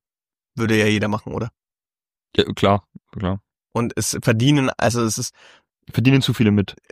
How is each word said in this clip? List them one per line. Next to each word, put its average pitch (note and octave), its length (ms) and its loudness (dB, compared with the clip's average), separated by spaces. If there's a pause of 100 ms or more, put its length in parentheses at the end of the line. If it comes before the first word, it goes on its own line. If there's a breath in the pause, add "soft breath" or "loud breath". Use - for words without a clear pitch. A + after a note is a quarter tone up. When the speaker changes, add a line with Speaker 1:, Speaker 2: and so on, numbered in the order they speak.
(540)
Speaker 1:
würde A2+ 240 0
ja G#2+ 80 2
jeder G#2+ 220 0
machen, - 240 -6
oder? - 180 -6 (840)
Speaker 2:
Ja, - 160 2
klar, G2+ 340 0 (260)
klar. G2 280 -6 (320)
Speaker 1:
Und A#2 240 -4
es - 260 -4
verdienen, C3 540 2
also A#2 260 0
es A2 160 -2
ist - 160 -8 (560 soft breath)
Speaker 2:
Verdienen C3 320 2
zu B2+ 120 -2
viele G#2+ 180 4
mit. G#2 240 0 (160)